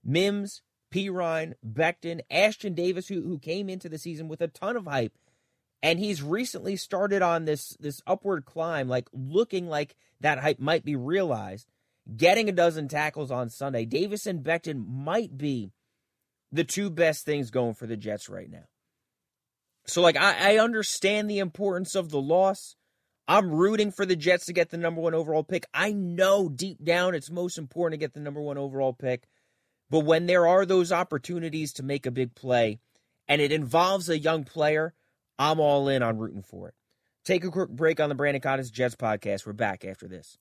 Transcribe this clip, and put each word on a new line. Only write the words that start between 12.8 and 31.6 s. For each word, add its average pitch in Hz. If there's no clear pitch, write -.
tackles 147
on 123
Sunday, 127
Davis 196
and 170
Becton 151
might 139
be 127
the 151
two 202
best 156
things 143
going 120
for 117
the 113
Jets 104
right 95
now. 82
So, 175
like, 165
I, 196
I 220
understand 214
the 202
importance 190
of 170
the 143
loss. 185
I'm 185
rooting 208
for 196
the 185
Jets 175
to 180
get 170
the 170
number 165
one 165
overall 156
pick. 180
I 196
know 185
deep 156
down 175
it's 151
most 175
important 160
to 151
get 139
the 151
number 147
one 143
overall 135
pick. 127
But 156
when 165
there 175
are 185
those 180
opportunities 160